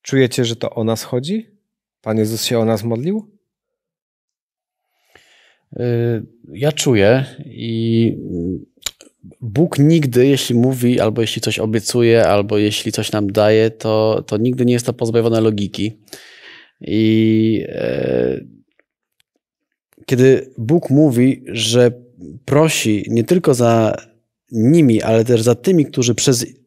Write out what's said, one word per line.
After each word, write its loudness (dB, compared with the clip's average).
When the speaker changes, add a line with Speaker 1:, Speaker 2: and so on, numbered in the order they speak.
Speaker 1:
Czujecie, 0
że -4
to -8
o -6
nas -4
chodzi? -8
Pan -4
Jezus -2
się -2
o 0
nas -2
modlił? -6
Speaker 2:
Y, -12
ja -2
czuję 4
i -2
Bóg -2
nigdy, 4
jeśli 0
mówi, 2
albo 0
jeśli -4
coś -4
obiecuje, 2
albo 0
jeśli -2
coś -6
nam -4
daje, 4
to, -2
to -4
nigdy -2
nie 2
jest -2
to -4
pozbawione 0
logiki. -4
I, 0
e, -2
kiedy 2
Bóg -2
mówi, 2
że 2
prosi 0
nie 0
tylko 2
za 2
nimi, 2
ale 2
też 2
za 2
tymi, 0
którzy -2
przez 0